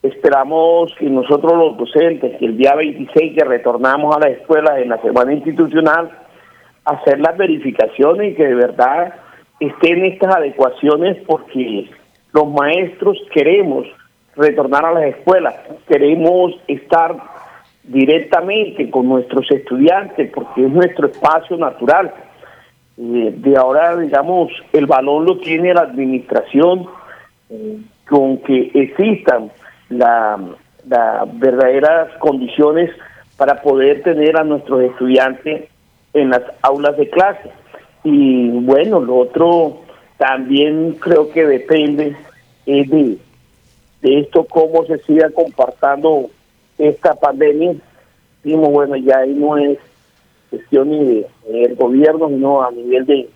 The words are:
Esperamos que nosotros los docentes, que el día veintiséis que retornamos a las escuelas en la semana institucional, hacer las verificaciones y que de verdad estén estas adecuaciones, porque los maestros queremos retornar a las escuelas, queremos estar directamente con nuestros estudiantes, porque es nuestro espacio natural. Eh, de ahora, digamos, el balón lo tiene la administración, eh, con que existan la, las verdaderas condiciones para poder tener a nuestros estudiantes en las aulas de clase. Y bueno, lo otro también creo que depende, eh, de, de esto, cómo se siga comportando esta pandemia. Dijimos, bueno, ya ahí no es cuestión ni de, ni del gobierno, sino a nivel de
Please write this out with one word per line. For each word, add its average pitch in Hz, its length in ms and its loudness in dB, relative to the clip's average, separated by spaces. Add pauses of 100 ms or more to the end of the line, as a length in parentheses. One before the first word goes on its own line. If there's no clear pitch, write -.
Esperamos 156 920 0
que - 80 -6
nosotros 143 480 0
los 160 240 2
docentes, 151 600 -2
que 127 80 -4
el 110 100 -4
día 135 160 4
veintiséis 156 640 -2
que 156 100 2
retornamos 131 720 0
a 147 40 0
las 147 120 2
escuelas 151 480 0
en 123 100 -2
la 113 100 -2
semana 123 320 0
institucional, 156 800 0 (760)
hacer 143 340 0
las 165 180 0
verificaciones 160 960 0
y - 40 -12
que 151 120 2
de 127 80 0
verdad 131 580 0 (460)
estén 170 460 0
estas 190 300 0
adecuaciones, 147 840 0 (100)
porque 127 600 -6 (460)
los 151 160 2
maestros 170 680 -2 (160)
queremos 156 540 0 (500)
retornar 143 500 2
a 165 60 0
las 170 120 0
escuelas, 156 500 0 (340)
queremos 165 680 2 (120)
estar 165 500 -2 (680)
directamente 165 1040 0
con 127 180 0
nuestros 127 440 -2
estudiantes, 147 840 -2
porque 139 320 -4
es 135 60 0
nuestro 170 380 0
espacio 160 480 -2
natural. 156 540 0 (840)
Eh, 117 400 -4
de 139 180 2
ahora, 143 420 2
digamos, 156 540 -2 (220)
el 147 140 2
balón 143 380 0
lo 185 120 0
tiene 175 380 -2
la 175 60 4
administración, 135 1040 -2 (640)
eh, 220 260 -12 (320)
con 135 300 2
que 127 340 -2
existan 135 800 0 (380)
la, 117 500 0 (480)
las 113 520 -2
verdaderas 135 800 2
condiciones 151 680 0 (460)
para 143 260 0
poder 143 420 2
tener 160 340 2
a 156 80 0
nuestros 139 380 -2
estudiantes 127 800 -2 (480)
en 139 160 2
las 127 140 0 (180)
aulas 143 340 0
de 143 140 0
clase. - 420 0 (540)
Y 135 460 2
bueno, 139 500 2
lo 127 160 0
otro 165 640 0 (340)
también 143 800 0
creo 156 400 0
que 160 120 2
depende, 147 680 0 (520)
eh, 139 200 0
de, 135 300 0 (840)
de 139 180 2
esto, 160 260 0
cómo 160 400 0
se 160 140 -4
siga 156 320 2
comportando 143 960 0 (500)
esta 151 380 0
pandemia. 151 600 0 (720)
Dijimos, 156 260 2
bueno, 143 240 0
ya 131 220 2
ahí 131 160 0
no 147 240 0
es 143 200 0 (720)
cuestión 135 400 0
ni 151 140 0
de, 113 240 0 (240)
ni 113 120 -6
del 120 120 0
gobierno, 151 540 0
sino 135 340 0
a 123 80 -4
nivel 123 340 -4
de 135 300 0